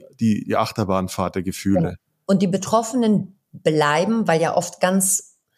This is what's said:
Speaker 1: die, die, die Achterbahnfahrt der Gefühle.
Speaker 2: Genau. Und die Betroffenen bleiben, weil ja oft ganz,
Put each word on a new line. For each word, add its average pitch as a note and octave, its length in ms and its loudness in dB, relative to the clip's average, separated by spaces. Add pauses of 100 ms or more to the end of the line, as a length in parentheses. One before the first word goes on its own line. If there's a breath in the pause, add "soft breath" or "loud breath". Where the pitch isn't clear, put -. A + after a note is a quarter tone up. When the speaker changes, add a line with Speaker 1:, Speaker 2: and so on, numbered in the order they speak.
(180)
Speaker 1:
die, A2 220 2
die, - 60 -10
die G#2+ 100 -2
Achterbahnfahrt F#2 800 -2
der F#2 80 -4
Gefühle. F#2+ 360 0
Speaker 2:
Genau. F2 120 -2 (340)
Und F#3+ 160 2
die G3+ 60 0
Betroffenen A3 920 -2 (140)
bleiben, E3 760 0
weil E3 140 2
ja D#3+ 160 0
oft - 240 -4
ganz, - 560 0 (220 soft breath)